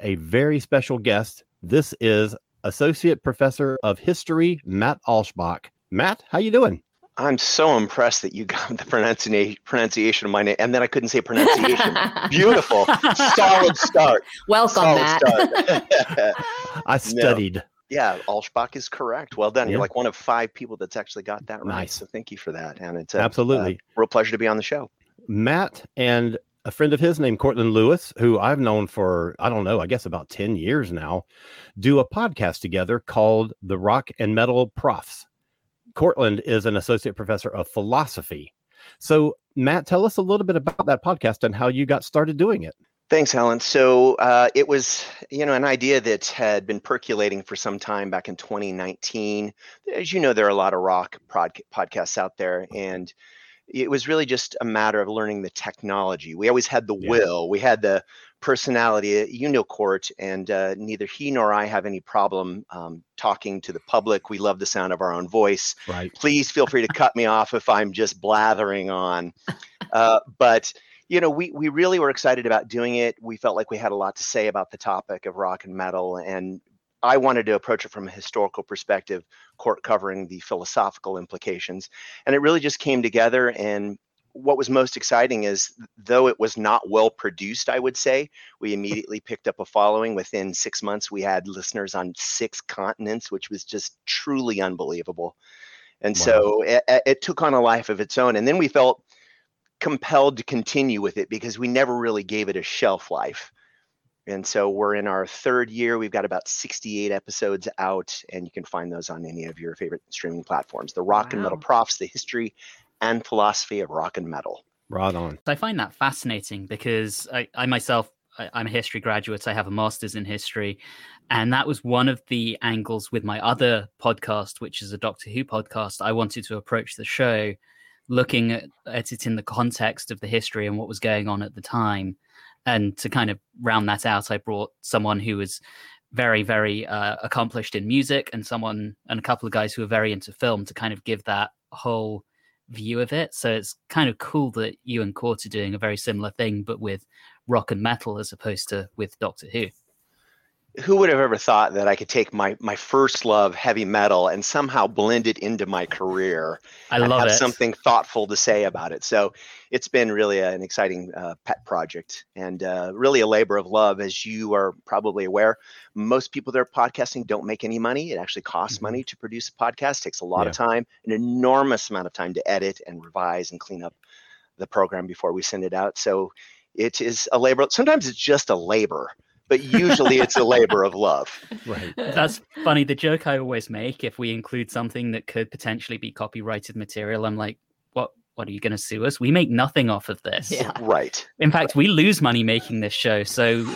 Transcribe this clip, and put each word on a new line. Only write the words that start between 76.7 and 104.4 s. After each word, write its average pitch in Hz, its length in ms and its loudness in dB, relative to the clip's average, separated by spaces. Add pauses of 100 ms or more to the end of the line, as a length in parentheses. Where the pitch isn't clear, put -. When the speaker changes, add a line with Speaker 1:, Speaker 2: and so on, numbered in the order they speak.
Speaker 2:
I 127 160 6
wanted 127 260 2
to 107 100 2
approach 107 300 -2
it - 60 -14
from 95 180 -12
a - 20 -12
historical 98 520 -6
perspective, 95 600 -4 (360)
Court - 240 -2
covering 95 460 -2
the 90 120 -16
philosophical 95 800 -4
implications. 90 720 -10 (340)
And 135 100 2
it 143 40 4
really 156 220 4
just 143 180 -2
came 131 240 2
together. 117 480 4
And 101 480 -4 (340)
what 135 240 2
was 127 140 -2
most 131 260 2
exciting 117 480 2
is, 101 280 -2 (260)
though 120 280 4
it 120 140 2
was 113 160 0
not 107 320 2
well 110 220 4
produced, 98 580 -6
I 123 100 0
would 127 200 -2
say, 139 320 0 (300)
we 107 120 -4
Speaker 1:
<laughs> - 0 -
Speaker 2:
immediately 104 480 -6
picked - 260 -12
up 107 140 -4
a - 60 -8
following. 110 480 2
Within 95 400 -6
six - 280 -6
months, 104 280 -6
we 101 100 -8
had 95 280 -2
listeners 95 460 -8
on 90 220 -6
six - 460 -6
continents, 107 680 -6
which 98 200 -8
was 104 120 -10
just - 440 -12
truly 123 560 -4
unbelievable. 85 720 -6 (640)
And 107 160 -2
Speaker 1:
Wow. - 80 0
Speaker 2:
so 107 380 6
it, 117 200 4 (220)
it 135 160 4
took 165 220 -4
on 147 100 4
a 127 80 6
life 117 300 4
of 101 100 -2
its - 160 -6
own. 123 200 4
And 110 120 2
then 160 80 4
we 160 120 2
felt 127 340 4 (800)
compelled 139 560 2
to 113 80 -12
continue 127 560 -2
with 98 180 -2
it 98 100 -4
because 110 300 -8
we 123 80 -6
never 123 320 2
really 113 240 -2
gave 104 260 -4
it 95 80 -4
a 87 60 -4
shelf - 480 -2
life. 71 400 -8 (800)
And 95 180 -8